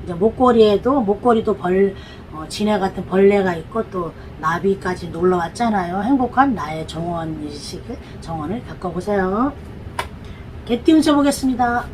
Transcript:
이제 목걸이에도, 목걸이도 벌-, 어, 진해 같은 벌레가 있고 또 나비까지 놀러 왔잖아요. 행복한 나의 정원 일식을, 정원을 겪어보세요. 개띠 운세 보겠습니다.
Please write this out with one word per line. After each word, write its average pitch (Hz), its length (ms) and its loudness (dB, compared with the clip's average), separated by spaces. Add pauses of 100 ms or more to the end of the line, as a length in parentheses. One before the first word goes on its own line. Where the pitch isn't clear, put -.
이제 175 100 -8
목걸이에도, 226 880 4
목걸이도 214 560 2
벌-, 190 380 2 (360)
어, 156 160 -10
진해 208 320 0
같은 190 260 -4
벌레가 196 500 4
있고 202 340 -6
또 170 240 -6 (260)
나비까지 180 720 -2
놀러 175 280 2
왔잖아요. 185 680 -2
행복한 254 520 2
나의 160 320 -6
정원 165 560 -6
일식을, 147 540 -10 (240)
정원을 165 440 -6
겪어보세요. 190 880 -2 (1120)
개띠 240 280 4
운세 311 200 6
보겠습니다. 254 800 2